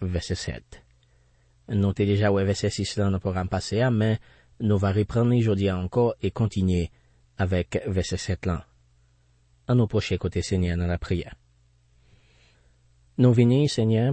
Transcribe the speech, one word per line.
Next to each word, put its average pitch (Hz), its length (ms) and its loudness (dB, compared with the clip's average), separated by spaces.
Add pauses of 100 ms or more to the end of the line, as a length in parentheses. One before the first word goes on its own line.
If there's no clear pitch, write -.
vèsè 90 320 -4
sèt. - 460 -12 (920)
Nou 98 240 2
te - 140 0
deja 101 260 2
wè 98 160 2
vèsè 101 240 -2
sis - 240 -6
lan 101 160 0
nan 92 80 -4
pwogram 92 260 -4
pase 92 300 -4
a, 127 160 2
men 110 240 2 (400)
nou 104 240 0
va 98 80 2
reprann 110 400 0
li 123 160 4
jodi 98 240 2
a 92 80 -2
ankò 117 400 0
e 98 160 -4
kontinye 92 540 0 (500)
avèk 90 480 -2
vèsè 90 320 -2
sèt - 320 -4
lan. - 160 -6 (1040)
An 123 80 4
nou 113 80 4
poche 101 320 -2
kote 87 240 -4
Senyè 90 320 -2
nan 87 160 -2
lapriyè. 87 400 -4 (1900)
Nou 123 160 6
vini, 127 320 4
Senyè, 113 420 2